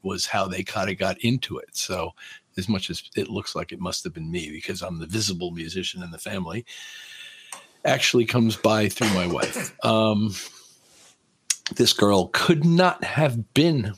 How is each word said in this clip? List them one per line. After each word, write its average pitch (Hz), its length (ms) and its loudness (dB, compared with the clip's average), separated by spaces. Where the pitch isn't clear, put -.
was 95 240 -4
how 98 200 0
they 92 160 -6
kinda 98 320 -4
got 95 280 -2
into 117 360 0
it. - 180 -14
So 90 360 -4
as 92 120 -6
much 98 200 0
as 82 140 -8
it - 140 -4
looks - 260 -6
like 80 160 -8
it - 80 -12
must 90 240 -6
have 85 100 -8
been 80 160 -8
me, 82 200 -6
because - 300 -8
I'm 82 200 -8
the 80 60 -10
visible 92 440 -4
musician 85 500 -8
in 85 120 -12
the 82 60 -14
family, 101 460 -6
actually 131 420 4
comes 113 280 4
by 107 340 4
through 107 240 0
my 90 140 2
wife. - 520 -4
<laughs> - 40 -14
Um, 110 540 2
this - 180 4
girl 101 360 4
could 156 360 2
not 170 380 6
have 123 520 0
been 139 440 4